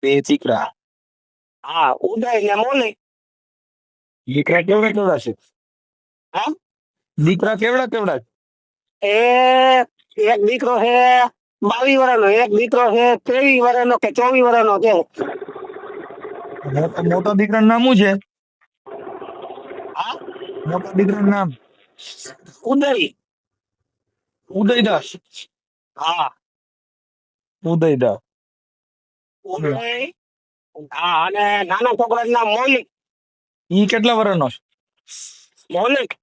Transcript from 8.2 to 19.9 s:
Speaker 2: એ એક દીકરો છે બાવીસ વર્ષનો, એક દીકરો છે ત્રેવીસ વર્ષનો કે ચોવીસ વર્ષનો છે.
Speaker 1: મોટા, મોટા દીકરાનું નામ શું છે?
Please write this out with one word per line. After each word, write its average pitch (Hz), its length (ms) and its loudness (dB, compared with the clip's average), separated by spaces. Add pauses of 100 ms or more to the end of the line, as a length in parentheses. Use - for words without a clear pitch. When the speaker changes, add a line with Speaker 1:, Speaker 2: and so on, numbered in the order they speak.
Speaker 2:
એ 202 120 0 (1040)
એક 214 280 2
દીકરો 247 340 0
છે 240 160 2 (680)
બાવીસ 262 360 2
વર્ષનો, 247 300 4
એક 220 220 2
દીકરો 233 420 2
છે 233 140 2 (180)
ત્રેવીસ 262 380 2
વર્ષનો 247 360 2
કે 226 140 -2
ચોવીસ 254 320 2
વર્ષનો 233 360 2
છે. 220 120 2 (1800)
Speaker 1:
મોટા, 160 300 -4
મોટા 180 320 0
દીકરાનું 214 340 4
નામ 233 140 4
શું 254 140 6
છે? 196 140 6 (1800)